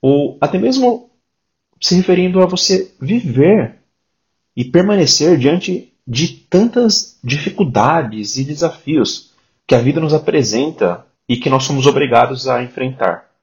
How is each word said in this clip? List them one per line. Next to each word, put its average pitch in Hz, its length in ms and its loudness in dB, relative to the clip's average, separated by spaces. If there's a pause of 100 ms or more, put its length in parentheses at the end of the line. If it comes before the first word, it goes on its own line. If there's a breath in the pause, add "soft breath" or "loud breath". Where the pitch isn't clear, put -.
ou 139 400 0
até 147 160 -2
mesmo 247 540 0 (680)
se - 160 0
referindo 185 440 2
a 185 60 6
você 185 540 -2
viver 151 800 0 (720)
e - 100 -4
permanecer 175 720 2
diante 160 560 -2 (140)
de 123 220 -4
tantas 226 960 0
dificuldades 127 1120 -2
e 135 80 -4
desafios 147 880 -4 (320)
que 135 120 2
a 117 40 4
vida 143 200 0
nos 156 120 0
apresenta 131 920 -2 (220)
e 120 80 0
que 123 120 -4
nós 131 140 2
somos 135 240 0
obrigados 131 640 2
a 123 120 0
enfrentar. 123 720 -6 (120)